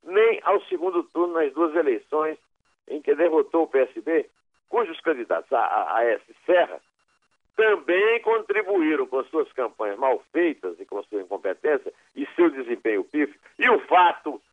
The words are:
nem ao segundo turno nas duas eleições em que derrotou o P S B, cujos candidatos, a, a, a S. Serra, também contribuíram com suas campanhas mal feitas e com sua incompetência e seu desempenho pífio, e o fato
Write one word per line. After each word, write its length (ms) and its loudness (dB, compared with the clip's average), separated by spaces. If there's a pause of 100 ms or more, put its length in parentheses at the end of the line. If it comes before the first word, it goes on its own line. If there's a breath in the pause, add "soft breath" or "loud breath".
nem 400 2
ao 180 2
segundo 420 -4
turno 300 -2
nas 200 0
duas 220 -2
eleições 640 -2 (500)
em 140 -8
que 120 0
derrotou 500 2
o 40 -2
P 120 0
S 220 -2
B, 280 -2 (400)
cujos 320 -4
candidatos, 500 -4
a, 80 2
a, 380 0
a 80 2
S. 180 0 (220)
Serra, 340 2 (800)
também 640 2
contribuíram 840 0
com 200 -4
suas 260 -4
campanhas 480 -6
mal 320 0
feitas 480 -4
e 60 -14
com 180 -8
sua 180 -6
incompetência 720 -4 (220 soft breath)
e 100 -6 (100)
seu 140 4
desempenho 540 -4
pífio, 340 -4 (220 soft breath)
e 100 2
o 120 4
fato 600 2 (120)